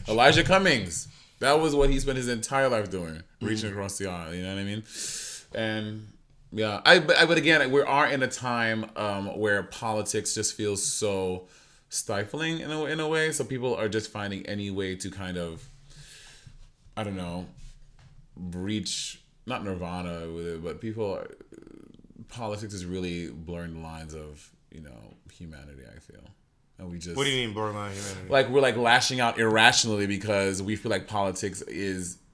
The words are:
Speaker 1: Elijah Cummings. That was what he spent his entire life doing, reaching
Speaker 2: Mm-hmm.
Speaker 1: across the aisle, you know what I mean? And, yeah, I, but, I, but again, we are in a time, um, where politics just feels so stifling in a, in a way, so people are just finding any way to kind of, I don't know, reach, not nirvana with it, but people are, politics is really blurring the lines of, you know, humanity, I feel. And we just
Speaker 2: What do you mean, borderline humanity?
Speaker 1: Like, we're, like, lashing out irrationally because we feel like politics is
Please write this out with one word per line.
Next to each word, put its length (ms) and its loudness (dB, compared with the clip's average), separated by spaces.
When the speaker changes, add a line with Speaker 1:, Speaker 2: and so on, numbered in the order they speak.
Speaker 1:
Elijah 360 8
Cummings. 640 4
That 200 6
was 140 4
what 160 8
he 80 4
spent 200 0
his 100 -2
entire 400 2
life 220 0
doing, 320 -6
reaching 300 -2
Speaker 2:
Mm-hmm. 80 -8
Speaker 1:
across 200 -6
the 100 -6
aisle, 260 -8
you 80 -6
know 120 -6
what 60 -4
I 40 -4
mean? 200 -6
And, 540 -4
yeah, 340 -2
I, 140 10
but, 180 4
I, 80 8
but 100 4
again, 360 4
we 100 6
are 240 4
in 160 0
a 60 2
time, 680 -2
um, 440 -4
where 260 2
politics 720 -2
just 200 -2
feels 300 -2
so 640 -2
stifling 720 -4
in 100 -8
a, 140 -2
in 160 -2
a 80 0
way, 240 2
so 120 -2
people 300 -2
are 140 0
just 240 -2
finding 340 -6
any 240 -4
way 260 -2
to 140 -8
kind 260 -8
of, 320 -6
I 60 -4
don't 140 -6
know, 300 -6
reach, 840 -6
not 200 -6
nirvana 680 -6
with 140 -8
it, 180 -8
but 160 -8
people 340 -4
are, 140 -8
politics 440 -6
is 140 -8
really 440 -4
blurring 440 -8
the 60 -10
lines 340 -12
of, 340 -14
you 100 -16
know, 340 -18
humanity, 500 -16
I 40 -20
feel. 240 -20
And 80 -10
we 80 -8
just 180 -8
Speaker 2:
What 80 2
do 60 0
you 160 0
mean, 80 -6
borderline 400 -4
humanity? 340 -10
Speaker 1:
Like, 220 4
we're, 100 6
like, 160 4
lashing 440 4
out 180 2
irrationally 680 6
because 560 2
we 140 -2
feel 140 -4
like 160 -2
politics 560 -4
is 560 -6